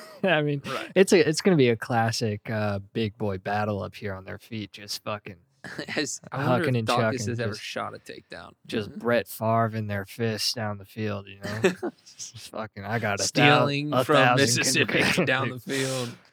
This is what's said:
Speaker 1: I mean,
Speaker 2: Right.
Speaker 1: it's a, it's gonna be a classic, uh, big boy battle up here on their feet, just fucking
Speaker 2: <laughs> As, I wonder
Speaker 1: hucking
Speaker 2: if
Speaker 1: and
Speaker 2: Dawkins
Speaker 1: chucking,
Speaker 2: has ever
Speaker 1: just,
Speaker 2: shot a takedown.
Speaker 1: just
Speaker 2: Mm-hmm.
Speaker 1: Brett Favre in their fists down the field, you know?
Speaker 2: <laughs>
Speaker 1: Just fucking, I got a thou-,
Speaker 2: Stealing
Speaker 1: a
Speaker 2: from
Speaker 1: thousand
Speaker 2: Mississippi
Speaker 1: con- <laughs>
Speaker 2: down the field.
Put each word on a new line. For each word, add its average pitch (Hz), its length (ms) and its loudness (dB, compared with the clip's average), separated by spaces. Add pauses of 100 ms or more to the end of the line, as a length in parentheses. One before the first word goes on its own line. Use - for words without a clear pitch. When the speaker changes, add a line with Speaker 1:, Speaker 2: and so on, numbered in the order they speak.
(240)
Speaker 1:
I 160 180 4
mean, 147 240 0
Speaker 2:
Right. - 300 -6
Speaker 1:
it's 190 180 6
a, 165 140 8
it's 160 140 0
gonna 185 160 6
be 127 120 6
a 117 80 4
classic, 113 720 -2
uh, 107 300 -2 (140)
big 110 240 -2
boy 101 220 -4
battle 104 420 -2
up 101 140 -10
here 101 180 -8
on 95 120 -14
their 95 120 -12
feet, 107 360 -12
just 104 300 -12
fucking 104 340 -10 (240)
Speaker 2:
<laughs> - 360 -10
As, 147 240 -4 (100)
I 131 60 -8 (100)
wonder 127 180 4
Speaker 1:
hucking 135 40 0
Speaker 2:
if 123 60 2
Speaker 1:
and 113 120 -2
Speaker 2:
Dawkins 120 360 2
Speaker 1:
chucking, 104 80 -4
Speaker 2:
has 117 100 -4
ever 110 100 -2
Speaker 1:
just, - 140 -10
Speaker 2:
shot 107 280 -8
a 107 60 -14
takedown. - 520 -16 (140)
Speaker 1:
just 104 260 -4
Speaker 2:
Mm-hmm. 107 80 -14
Speaker 1:
Brett 117 280 2
Favre 113 480 0
in 107 120 -4
their 101 180 -4
fists 113 480 -2
down 104 240 -6
the 98 80 -18
field, 104 420 -6
you 98 160 -20
know? 175 540 -2
Speaker 2:
<laughs> - 80 -20 (120)
Speaker 1:
Just - 340 -16
fucking, 104 340 -12
I 110 140 -2
got 110 200 -2
a - 40 -4 (100)
thou-, 123 320 6
Speaker 2:
Stealing 143 280 -2
Speaker 1:
a 127 120 2
Speaker 2:
from 151 100 4
Speaker 1:
thousand 131 300 6
Speaker 2:
Mississippi 139 580 2
Speaker 1:
con- 180 220 2
<laughs> - 0 -
Speaker 2:
down 131 240 0
the 127 100 -8
field. 131 500 -4 (240)